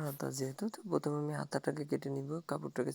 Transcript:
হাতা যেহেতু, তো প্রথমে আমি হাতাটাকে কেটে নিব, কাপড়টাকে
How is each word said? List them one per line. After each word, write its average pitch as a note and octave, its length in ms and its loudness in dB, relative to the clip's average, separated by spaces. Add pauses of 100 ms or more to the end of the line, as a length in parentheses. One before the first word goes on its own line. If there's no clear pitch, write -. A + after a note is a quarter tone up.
হাতা C#3 220 -2 (120)
যেহেতু, C3+ 240 0 (100)
তো - 60 -12 (100)
প্রথমে D3 340 4
আমি D3+ 180 0
হাতাটাকে D3 500 0
কেটে C#3+ 240 2
নিব, C#3 140 -2 (200)
কাপড়টাকে D3 460 0